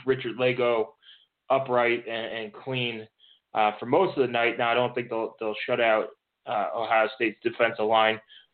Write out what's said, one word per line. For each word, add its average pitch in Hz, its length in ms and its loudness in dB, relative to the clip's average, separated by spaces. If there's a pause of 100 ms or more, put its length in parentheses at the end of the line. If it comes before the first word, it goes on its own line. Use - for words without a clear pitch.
Richard 127 320 -2
Lagow 120 480 0 (640)
upright 123 580 2
and, 113 300 -8
and 107 160 -10
clean, 120 520 -6 (480)
uh, 107 260 2
for 127 60 -10
most 160 320 2
of 131 80 4
the 120 60 -2
night, 117 260 0
now 120 140 0
I - 20 2
don't 123 220 0
think 120 140 -4
they'll, 113 320 -4
they'll 107 140 -4 (120)
shut 120 140 0
out, 110 260 4 (400)
uh, 104 260 -2
Ohio 110 420 2
State's 110 280 -2
defensive 113 420 0
line, 110 320 4 (360)